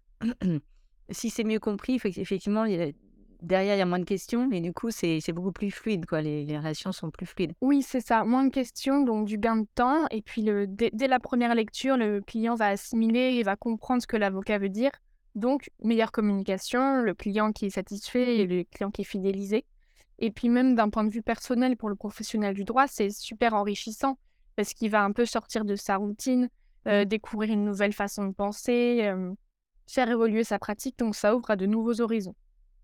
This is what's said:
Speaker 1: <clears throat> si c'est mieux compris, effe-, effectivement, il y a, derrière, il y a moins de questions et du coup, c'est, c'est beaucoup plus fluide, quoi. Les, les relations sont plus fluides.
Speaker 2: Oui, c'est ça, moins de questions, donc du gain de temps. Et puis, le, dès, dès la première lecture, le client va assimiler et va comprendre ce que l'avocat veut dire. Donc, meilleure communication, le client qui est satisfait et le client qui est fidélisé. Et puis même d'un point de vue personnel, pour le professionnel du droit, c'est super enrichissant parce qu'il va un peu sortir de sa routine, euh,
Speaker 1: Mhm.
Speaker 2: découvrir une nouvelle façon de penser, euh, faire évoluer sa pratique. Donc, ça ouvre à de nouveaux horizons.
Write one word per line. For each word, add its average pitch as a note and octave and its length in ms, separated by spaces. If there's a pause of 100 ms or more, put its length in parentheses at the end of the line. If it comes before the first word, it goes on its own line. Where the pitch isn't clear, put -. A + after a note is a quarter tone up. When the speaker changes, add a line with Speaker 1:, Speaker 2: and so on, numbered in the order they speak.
(200)
Speaker 1:
<clears throat> F#3 400 (480)
si G#3+ 220
c'est A#3+ 120
mieux A3 160
compris, G#3+ 360
effe-, G#3 240
effectivement, G3+ 480
il G3+ 80
y E3+ 80
a, C#3+ 100 (480)
derrière, F#3+ 360
il - 20
y - 20
a F#3 60
moins F3+ 120
de F3 60
questions A#3 480
et F3+ 80
du E3+ 140
coup, A#3 160
c'est, E3 300
c'est E3+ 120
beaucoup F3+ 200
plus G3+ 180
fluide, F#3+ 340
quoi. D#3 160
Les, D3+ 240
les D3+ 140
relations D#3 340
sont D#3+ 180
plus - 140
fluides. E3+ 380
Speaker 2:
Oui, C#4 200
c'est B3+ 200
ça, A3+ 220
moins B3+ 200
de C4 60
questions, C4+ 520
donc G#3+ 240
du G#3 120
gain A3+ 180
de G#3+ 180
temps. C#4+ 360
Et A3 100
puis, - 220
le, G3+ 240
dès, G3+ 260
dès C4 160
la B3+ 100
première A#3+ 360
lecture, A#3 420
le G#3 240
client A3+ 360
va A3 120
assimiler A3+ 680
et A#3 60
va G3 140
comprendre A#3 460
ce - 40
que A3+ 120
l'avocat G3+ 400
veut G3 100
dire. A3+ 220 (440)
Donc, B3 360 (120)
meilleure A3+ 300
communication, G#3+ 880
le G#3 140
client G#3+ 380
qui G#3 140
est G3 40
satisfait B3 680
et G3 80
le F3+ 180
client - 260
qui G3+ 120
est - 20
fidélisé. G3 600 (540)
Et A3+ 120
puis - 180
même B3+ 260
d'un A3 140
point G#3+ 160
de G#3+ 60
vue A3 120
personnel, B3 540
pour G#3+ 140
le G3+ 40
professionnel G#3 600
du G3 100
droit, B3+ 220
c'est G#3 240
super A3+ 420
enrichissant G#3+ 640 (380)
parce G#3 160
qu'il A3 180
va G#3 140
un G3+ 80
peu A#3+ 140
sortir A3 400
de G3+ 100
sa G3+ 200
routine, A#3+ 520 (400)
euh, G#3 140
Speaker 1:
Mhm. - 20
Speaker 2:
découvrir G#3+ 480
une G#3 120
nouvelle G3+ 280
façon G3+ 320
de F#3+ 80
penser, A#3+ 680
euh, F#3 320 (520)
faire B3+ 220
évoluer A3+ 360
sa G3+ 140
pratique. - 400
Donc, A3 160
ça G#3+ 220
ouvre A#3 140
à G#3+ 60
de F#3+ 100
nouveaux A3 340
horizons. A3 340 (500)